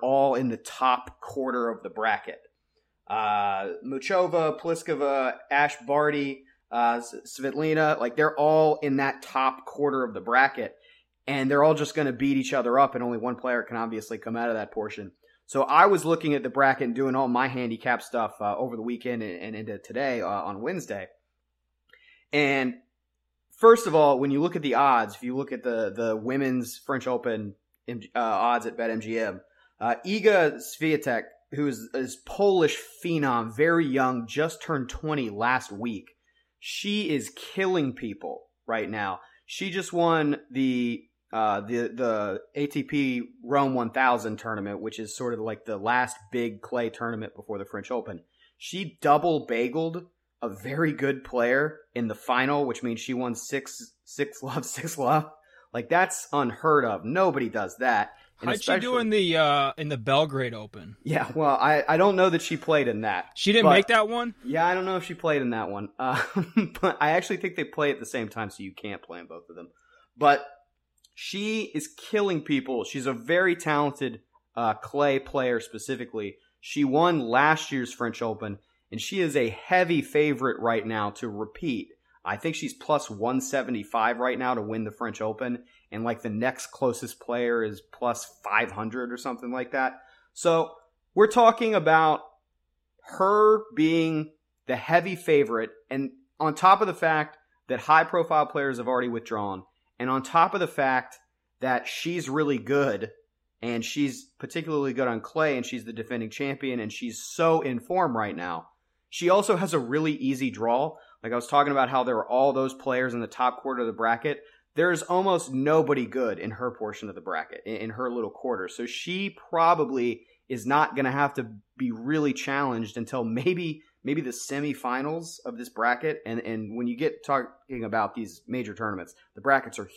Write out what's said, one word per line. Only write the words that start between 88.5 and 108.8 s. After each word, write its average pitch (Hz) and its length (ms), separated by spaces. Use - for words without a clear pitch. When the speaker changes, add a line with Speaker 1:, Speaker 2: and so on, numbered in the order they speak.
Speaker 1:
hundred 113 400
or 123 60
something 123 340
like 127 220
that. 131 260
So 165 380
we're 214 140
talking 226 480
about 156 460
her 214 580
being 160 560
the 127 100
heavy 170 400
favorite, 117 540
and 135 180
on 151 160
top 190 260
of 202 60
the 170 80
fact 156 420
that 131 120
high-profile 160 680
players 139 320
have 117 80
already 123 220
withdrawn, 107 520
and 127 100
on 131 140
top 170 320
of 196 40
the 170 80
fact 131 520
that 127 280
she's 165 400
really 147 300
good, 110 540
and 117 240
she's 139 400
particularly 147 540
good 127 140
on 113 140
clay, 151 360
and 120 80
she's 113 200
the 113 80
defending 113 380
champion, 135 480
and 110 120
she's 117 320
so 165 380
in 127 180
form 165 380
right 104 180
now, 87 340